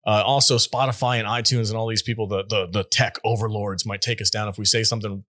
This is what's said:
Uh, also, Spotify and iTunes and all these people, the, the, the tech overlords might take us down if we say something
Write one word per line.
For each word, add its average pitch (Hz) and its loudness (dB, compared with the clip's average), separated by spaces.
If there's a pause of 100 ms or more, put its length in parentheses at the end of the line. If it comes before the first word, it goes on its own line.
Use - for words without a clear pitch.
Uh, 104 4
also, 135 4
Spotify 123 0
and 110 -2
iTunes 113 0
and 110 -4
all 113 -2
these 110 -2
people, 110 -2
the, 98 -2
the, 101 0
the 98 0
tech - 0
overlords 104 -2
might 101 -4
take 117 -2
us 98 0
down 107 -2
if 95 -8
we 107 -6
say 113 4
something 107 -2